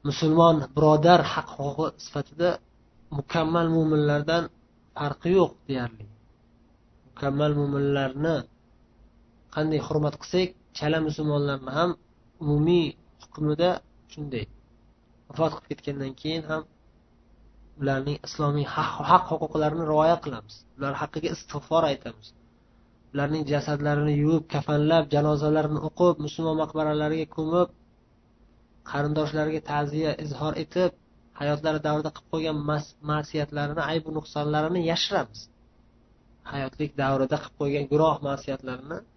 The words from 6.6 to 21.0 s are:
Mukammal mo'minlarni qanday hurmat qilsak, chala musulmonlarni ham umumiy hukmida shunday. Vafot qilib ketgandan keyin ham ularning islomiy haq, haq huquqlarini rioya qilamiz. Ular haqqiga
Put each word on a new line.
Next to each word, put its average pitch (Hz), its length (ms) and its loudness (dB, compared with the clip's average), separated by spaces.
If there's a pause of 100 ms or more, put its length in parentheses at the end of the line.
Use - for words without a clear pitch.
Mukammal 143 500 -2
mo'minlarni 143 800 0 (1160)
qanday 156 260 0
hurmat 151 380 0
qilsak, 180 320 0 (220)
chala 151 280 0
musulmonlarni 147 720 -2
ham 160 180 0 (520)
umumiy 156 460 4 (300)
hukmida 151 520 0 (360)
shunday. 131 400 -8 (840)
Vafot 151 240 0
qilib - 140 -16
ketgandan 139 480 -6
keyin 160 280 -6
ham 156 200 -6 (1120)
ularning 139 440 -4
islomiy 147 460 -2
haq, - 260 -4 (100)
haq 175 260 6
huquqlarini 160 580 -2
rioya 156 360 4
qilamiz. 113 340 -12 (160)
Ular 139 220 -6
haqqiga 156 380 -6